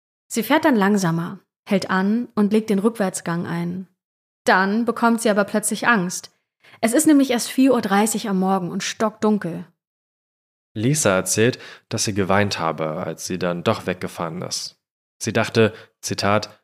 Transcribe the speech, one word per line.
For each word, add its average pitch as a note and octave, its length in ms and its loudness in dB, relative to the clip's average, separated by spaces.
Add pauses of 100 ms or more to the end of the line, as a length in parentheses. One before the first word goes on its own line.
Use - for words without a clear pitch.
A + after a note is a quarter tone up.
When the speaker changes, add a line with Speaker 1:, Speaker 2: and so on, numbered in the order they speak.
(280)
Speaker 1:
Sie A#3 140 -4
fährt D4 240 2
dann C#4+ 100 4
langsamer, F#3+ 640 0 (280)
hält G3 240 0
an G3+ 420 0
und G#3 180 2
legt A3 200 0
den G3 80 2
Rückwärtsgang F#3 680 -4
ein. F3 420 -8 (560)
Dann G#3 420 2
bekommt A#3 360 0
sie A#3 80 2
aber G3+ 140 2
plötzlich G#3 440 -2
Angst. F3+ 440 0 (500)
Es A#3 120 0
ist D#4 140 4
nämlich C#4 240 6
erst A#3 180 -4
vier C4 240 4
Uhr A#3 80 2
dreißig G#3 460 0
am F#3+ 120 0
Morgen F#3+ 320 0
und F#3+ 120 -6
stockdunkel. G#3+ 840 -2 (1080)
Speaker 2:
Lisa A2+ 420 2
erzählt, G#2+ 440 0 (280)
dass - 160 -4
sie G#2+ 100 -2
geweint G2 460 2
habe, D#2+ 260 -2 (120)
als E2 280 -8
sie F2+ 140 -6
dann F2 240 -4
doch - 240 -2
weggefahren F2 540 -8
ist. - 380 -10 (380)
Sie G#2+ 160 -6
dachte, A2 400 2 (280)
Zitat, G2+ 640 -2